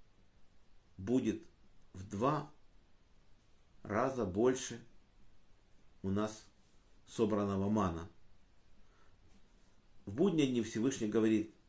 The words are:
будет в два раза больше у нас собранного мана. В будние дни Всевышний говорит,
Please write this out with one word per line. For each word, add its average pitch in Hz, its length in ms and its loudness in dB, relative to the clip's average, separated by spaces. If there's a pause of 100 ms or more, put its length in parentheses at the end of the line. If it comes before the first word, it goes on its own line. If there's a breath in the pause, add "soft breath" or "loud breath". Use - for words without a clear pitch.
(1000)
будет 110 440 0 (500)
в 92 160 -14
два 139 420 0 (1300)
раза 120 400 -2
больше 117 600 0 (1160)
у 95 80 -4
нас 104 340 -4 (600)
собранного 101 640 0
мана. 90 380 0 (2000 soft breath)
В 101 60 -8
будние 156 360 4
дни 123 140 2
Всевышний 113 460 -2
говорит, 110 460 2 (140)